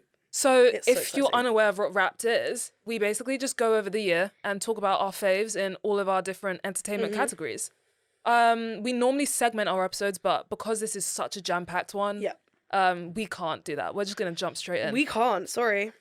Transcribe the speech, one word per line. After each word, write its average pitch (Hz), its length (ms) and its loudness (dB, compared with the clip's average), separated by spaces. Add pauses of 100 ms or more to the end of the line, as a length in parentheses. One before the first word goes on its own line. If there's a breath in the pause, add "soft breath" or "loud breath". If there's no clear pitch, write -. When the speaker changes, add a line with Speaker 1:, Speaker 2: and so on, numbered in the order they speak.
(300)
Speaker 1:
So 262 340 6
Speaker 2:
it's 220 220 4
so 240 60 6
Speaker 1:
if - 220 0
you're 277 120 4
Speaker 2:
exciting. 240 120 2
Speaker 1:
unaware 220 300 4
of 202 80 0
what 185 160 0
Wrapped 185 320 0
is, 226 480 -2 (140)
we 226 120 -4
basically 214 380 0
just 254 220 -4
go 226 160 4
over 208 160 0
the 208 100 -2
year 185 300 2 (120)
and 202 200 -4
talk 220 160 -4
about 196 240 2
our 196 100 -2
faves 202 420 0
in 190 280 -2
all 208 160 0
of 196 100 0
our 190 140 2
different 190 420 -6
entertainment 202 480 -4
Speaker 2:
Mm-hmm. 214 80 -2
Speaker 1:
categories. 156 500 -4 (540)
Um, 233 580 4
we 247 100 -2
normally 254 320 2
segment 233 440 0
our 185 160 2
episodes, 196 340 -2
but 165 320 0
because 220 300 -4
this 214 160 -6
is 190 100 -4
such - 300 -4
a 202 40 -10
jam-packed 180 540 -4
one, 202 260 -2
Speaker 2:
Yeah. 202 120 -4 (400)
Speaker 1:
um, 180 420 2
we 220 120 -4
can't 160 360 -6
do 156 140 -6
that. - 180 -4
We're 202 80 -2
just 202 140 -6
gonna 185 160 -2
jump 170 240 -6
straight 175 260 -4
in. - 100 -2
Speaker 2:
We 269 140 2
can't, 220 420 0
sorry. 214 520 0